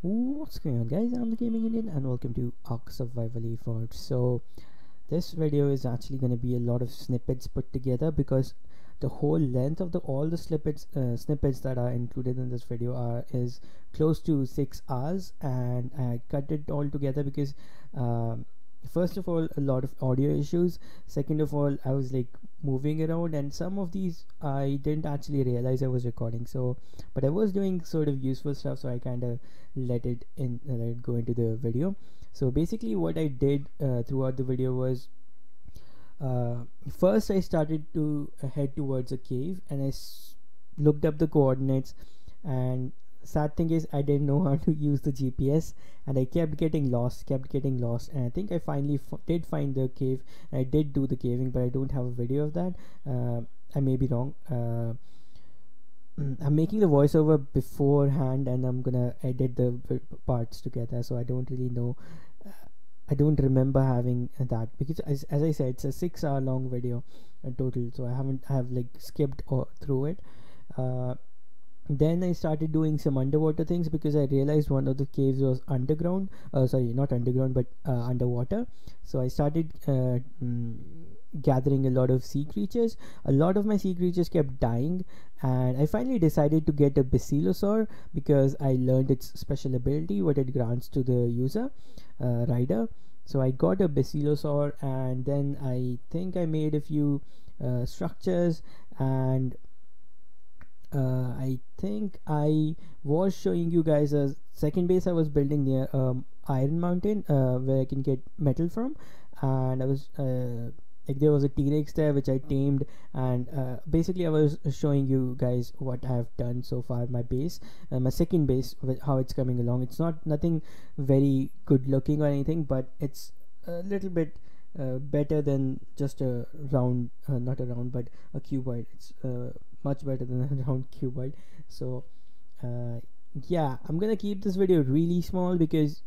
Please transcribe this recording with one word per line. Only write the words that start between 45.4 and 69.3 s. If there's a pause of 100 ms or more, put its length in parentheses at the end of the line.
S, (320)
and
I
kept
getting
lost,
kept
getting
lost,
and
I
think
I
finally
f-,
did
find
the
cave, (280)
and
I
did
do
the
caving,
but
I
don't
have
a
video
of
that. (320)
Uh, (320)
I
may
be
wrong. (160)
Uh, (1200)
<clears throat>
I'm
making
the
voiceover
beforehand,
and
I'm
gonna
edit
the (140)
v-, (260)
parts
together,
so
I
don't
really
know, (500)
uh, (600)
I
don't
remember
having (100)
that,
because
as,
as
I
said,
it's
a
six
hour
long
video (400)
in
total,
so
I
haven't,
I
have,
like, (100)
skipped